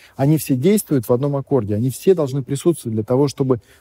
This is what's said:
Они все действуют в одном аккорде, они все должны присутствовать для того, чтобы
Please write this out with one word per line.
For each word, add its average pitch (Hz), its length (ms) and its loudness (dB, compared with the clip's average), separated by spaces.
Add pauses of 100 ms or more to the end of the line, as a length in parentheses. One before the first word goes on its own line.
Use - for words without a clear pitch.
(160)
Они 147 220 2
все 139 180 -2
действуют 151 540 0
в - 20 0
одном 139 240 0
аккорде, 123 400 -2
они 120 140 0
все 185 240 2
должны 143 300 -2
присутствовать 135 520 -2
для 107 80 -2
того, 135 240 2
чтобы 131 340 -2 (200)